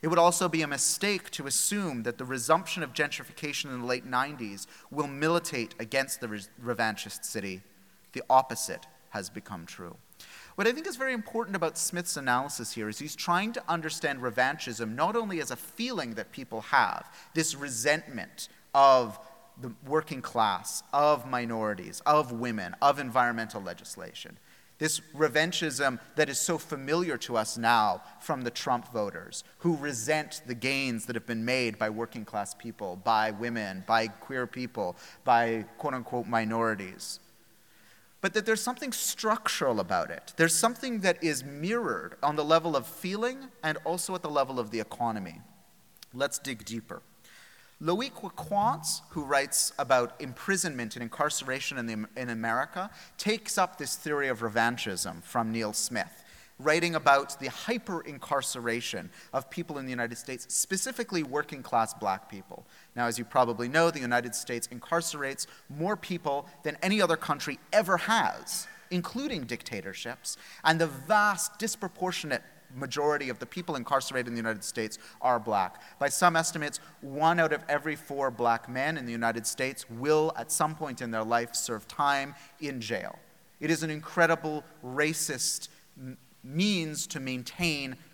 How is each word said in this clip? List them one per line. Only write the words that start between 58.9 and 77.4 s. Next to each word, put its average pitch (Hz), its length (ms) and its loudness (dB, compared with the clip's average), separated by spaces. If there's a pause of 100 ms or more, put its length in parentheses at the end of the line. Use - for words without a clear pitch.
of 131 200 -4
people 160 260 -8
in 135 80 -8
the 131 60 -6
United 120 260 -4
States, - 340 -10
specifically 196 720 -2
working-class 131 720 0
black 95 340 -2
people. - 380 -16 (300)
Now, 120 100 0
as 117 140 -2
you 117 60 -4
probably 120 420 2
know, 165 240 4
the 160 80 -6
United 120 340 0
States - 360 -4
incarcerates 139 760 -4 (240)
more 165 260 -2
people 147 520 -4 (160)
than 151 180 -4
any 196 180 4
other 170 160 6
country 147 440 -2 (120)
ever 190 260 6
has, - 720 0 (220)
including 190 540 -2
dictatorships, 113 920 -8 (280)
and 160 180 6
the 165 60 4
vast, 190 720 2
disproportionate 180 840 -4 (340)
majority 143 540 0
of 117 100 -4
the 123 60 -6
people 170 320 -6
incarcerated 131 500 0
in 117 60 -6
the 117 60 -4
United 110 240 -2
States - 360 -6 (220)
are 123 180 4
black. 104 420 0 (180)
By 143 100 2
some 170 260 6
estimates, 160 460 0 (180)
one 156 400 4
out 156 140 4